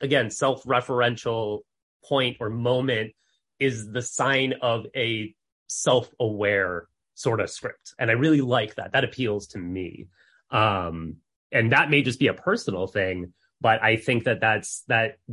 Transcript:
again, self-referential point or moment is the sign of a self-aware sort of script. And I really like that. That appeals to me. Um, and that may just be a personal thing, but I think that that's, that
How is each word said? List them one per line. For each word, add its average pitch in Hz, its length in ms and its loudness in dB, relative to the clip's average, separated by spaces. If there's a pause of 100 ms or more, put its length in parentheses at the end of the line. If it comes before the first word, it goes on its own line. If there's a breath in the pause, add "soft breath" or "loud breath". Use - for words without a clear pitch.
again, 135 300 2
self-referential 120 1300 0 (440)
point 131 360 0
or 110 100 -4
moment 120 640 0 (460)
is 113 320 -2
the 120 120 -4
sign 131 580 0
of 117 240 0 (100)
a 113 400 -4 (340)
self-aware 104 1200 0 (260)
sort 113 260 0
of 90 80 -2
script. - 500 -12
And 120 120 0
I 113 40 2
really 143 280 4
like 120 320 0
that. - 180 -10
That 135 120 2
appeals 110 440 -4
to - 100 -14
me. 90 500 -8 (420)
Um, 90 640 0 (340)
and 113 220 2
that 151 160 4
may 147 140 4
just 120 160 -2
be 143 80 4
a 95 80 2
personal 101 520 -2
thing, 92 460 -4 (280)
but 113 220 4
I 113 140 4
think 117 280 -2
that 113 160 0
that's, - 480 -2
that 113 300 0 (140)